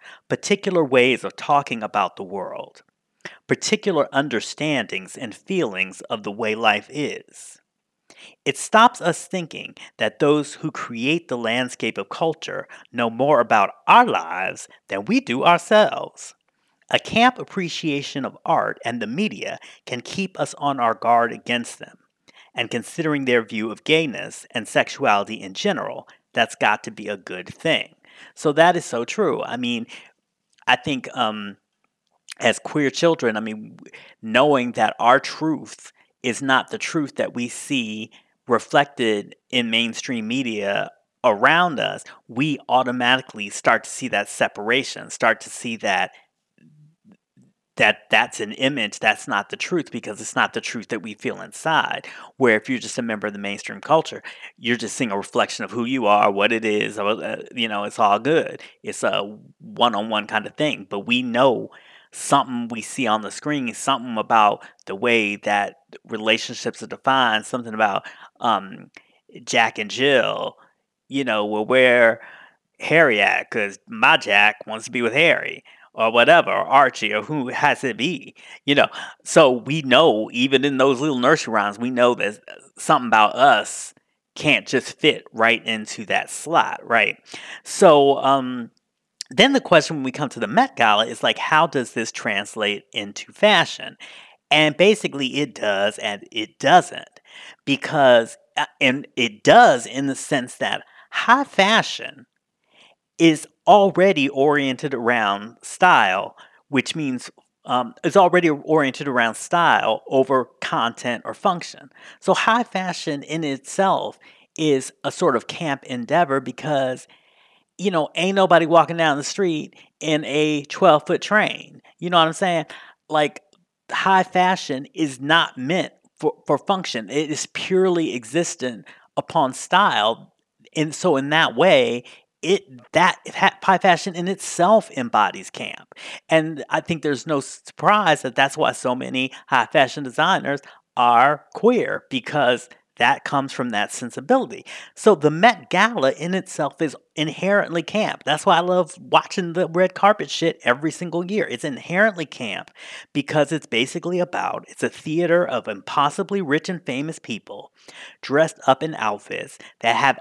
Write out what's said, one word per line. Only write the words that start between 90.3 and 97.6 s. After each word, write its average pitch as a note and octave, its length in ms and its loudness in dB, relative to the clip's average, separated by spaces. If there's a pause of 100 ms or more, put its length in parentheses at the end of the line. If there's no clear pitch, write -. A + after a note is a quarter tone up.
the A2 60 -4
Met A3 280 -2
Gala A2 300 2
is, - 180 -10
like, A2+ 140 0
how D#3+ 280 2
does C3+ 280 -4
this A#2 180 -6
translate G#2 800 -4
into G2+ 400 -10
fashion? F3+ 640 2 (520)
And D3+ 260 4
basically C#3+ 600 2
it C3+ 200 -4
does G#2 440 -2
and G#2 340 -8
it A2 260 -8
doesn't, - 640 2 (420)